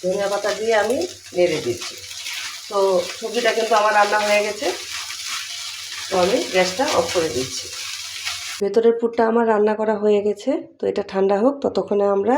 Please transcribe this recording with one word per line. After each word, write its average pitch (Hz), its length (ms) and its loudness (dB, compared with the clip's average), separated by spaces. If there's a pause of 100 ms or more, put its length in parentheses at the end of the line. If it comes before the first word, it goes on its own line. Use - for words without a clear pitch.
ধনিয়া 196 300 0
পাতা 202 160 -2 (100)
দিয়ে 226 140 0 (100)
আমি 233 140 0 (400)
নেড়ে 160 280 4
দিচ্ছি। - 300 -6 (720)
তো 208 80 0 (420)
সবজিটা 226 380 0
কিন্তু 220 240 2
আমার 214 180 4
রান্না 208 260 4
হয়ে 208 220 4
গেছে, 214 200 -4 (1400)
তো 190 40 -4 (100)
আমি 208 140 2 (160)
গ্যাসটা 185 300 2 (160)
অফ 165 160 0
করে 160 220 2
দিচ্ছি। - 280 -6 (960)
ভেতরের 226 380 4
পুরটা 233 320 0
আমার 233 220 2
রান্না 208 260 4
করা 220 240 0
হয়ে 208 240 4
গেছে, 208 240 -2 (260)
তো - 140 -6
এটা 202 200 -2
ঠান্ডা 190 320 2
হোক, 277 100 4 (100)
ততক্ষণে 202 420 0 (100)
আমরা 202 220 2